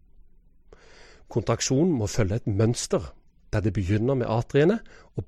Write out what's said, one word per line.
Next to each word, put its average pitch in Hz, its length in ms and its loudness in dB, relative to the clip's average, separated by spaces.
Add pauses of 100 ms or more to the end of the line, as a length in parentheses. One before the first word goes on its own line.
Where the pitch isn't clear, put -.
(1300)
Kontraksjonen 135 640 0
må 104 140 -2
følge 104 260 0
et - 140 -8
mønster, 110 560 0 (420)
der 104 160 -2
det 110 80 0
begynner 107 460 0
med 113 100 -2
atriene 139 460 2 (420)
og - 100 -6